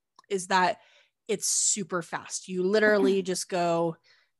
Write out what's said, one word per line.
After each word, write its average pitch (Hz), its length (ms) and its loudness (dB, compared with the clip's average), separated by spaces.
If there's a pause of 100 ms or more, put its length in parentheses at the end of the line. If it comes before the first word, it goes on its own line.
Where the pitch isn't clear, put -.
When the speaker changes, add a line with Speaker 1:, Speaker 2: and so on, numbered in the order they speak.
(280)
Speaker 1:
is 185 200 -6
that 185 320 2 (480)
it's 196 200 -4
super 180 540 -2
fast. - 460 -10
You 180 160 -4
literally 196 580 4
Speaker 2:
<clears throat> - 0 -
Speaker 1:
just 180 260 -4
go 170 480 0 (440)